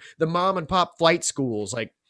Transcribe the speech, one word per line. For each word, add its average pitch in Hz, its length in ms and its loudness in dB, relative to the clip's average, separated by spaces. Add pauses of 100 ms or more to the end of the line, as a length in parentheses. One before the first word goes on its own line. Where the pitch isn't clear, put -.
(180)
the 160 80 0
mom 180 320 0
and 160 100 -6
pop 180 300 0
flight 165 240 4
schools, 107 500 -4
like 117 200 -6 (180)